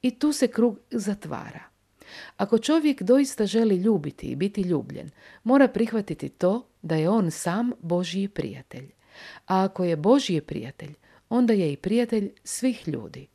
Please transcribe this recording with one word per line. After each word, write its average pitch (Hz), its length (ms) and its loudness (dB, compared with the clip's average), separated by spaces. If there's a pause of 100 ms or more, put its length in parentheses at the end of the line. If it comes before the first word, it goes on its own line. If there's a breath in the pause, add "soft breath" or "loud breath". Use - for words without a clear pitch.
I 247 160 2
tu 302 140 2
se 269 160 2
krug 226 300 2 (120)
zatvara. 196 680 -6 (760 loud breath)
Ako 202 220 2
čovjek 302 440 2
doista 247 440 4
želi 214 300 2
ljubiti 175 500 0
i 127 100 -6
biti 202 260 -2
ljubljen, 147 480 -4 (340 loud breath)
mora 262 240 6
prihvatiti 226 600 -2
to 190 400 -2 (140)
da 160 140 -2
je 160 120 2
on 202 220 2
sam 220 500 -4
Božji 175 480 -2
prijatelj. 131 640 -10 (560 loud breath)
A 190 180 2
ako 190 200 -2
je 170 120 0
Božji 190 440 2
prijatelj, - 540 -12 (340 soft breath)
onda 233 240 2
je 170 200 2
i 139 40 -6
prijatelj 220 560 -2 (120)
svih - 440 -4
ljudi. 127 460 -10